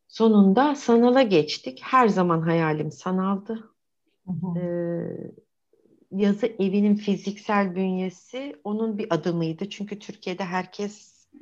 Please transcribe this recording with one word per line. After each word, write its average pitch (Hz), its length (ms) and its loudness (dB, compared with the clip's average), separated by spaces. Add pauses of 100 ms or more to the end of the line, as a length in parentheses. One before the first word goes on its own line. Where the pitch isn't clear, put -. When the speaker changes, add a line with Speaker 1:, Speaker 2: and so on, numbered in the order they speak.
Speaker 1:
sonunda 220 640 6
sanala 247 480 4
geçtik. 180 600 0
Her 254 260 4
zaman 180 340 2
hayalim 156 500 0
sanaldı. 196 800 -4 (560)
Speaker 2:
Hı 185 60 -6
hı. 175 260 -6
Speaker 1:
Ee, 170 720 -6 (800)
yazı 202 340 0
evinin 202 480 0
fiziksel 202 800 -2
bünyesi 190 880 -6
onun 214 340 -4
bir 190 160 -4
adımıydı. 170 560 -4
Çünkü 202 280 -12
Türkiye'de 190 460 -10
herkes 185 800 -8 (160)